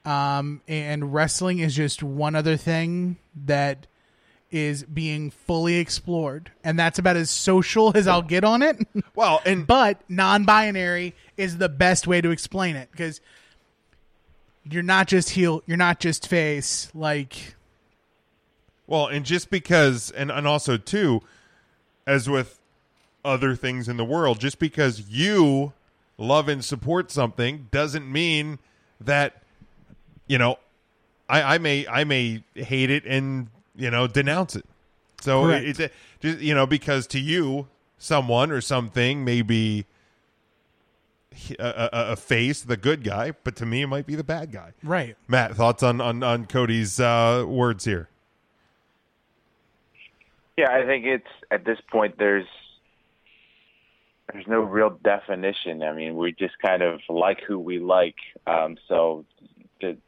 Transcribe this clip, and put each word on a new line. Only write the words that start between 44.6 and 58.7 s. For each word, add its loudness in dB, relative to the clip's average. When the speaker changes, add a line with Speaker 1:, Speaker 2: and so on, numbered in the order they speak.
Speaker 1:
Right. -4
Speaker 2:
Matt, 2
thoughts 4
on, 2
on, -2
on 0
Cody's, -2
uh, 4
words 0
here? -2
Speaker 3:
Yeah, 2
I 2
think -2
it's, -2
at -4
this -2
point, 0
there's, 2
there's -16
no 0
real 2
definition. -2
I -4
mean, -8
we -4
just -6
kind 0
of 0
like 0
who -6
we -6
like. 2
Um, -2